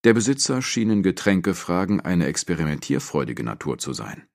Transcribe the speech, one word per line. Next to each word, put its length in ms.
Der 100
Besitzer 480
schien 280
in 140
Getränkefragen 960
eine 260
experimentierfreudige 1160
Natur 340
zu 140
sein. 420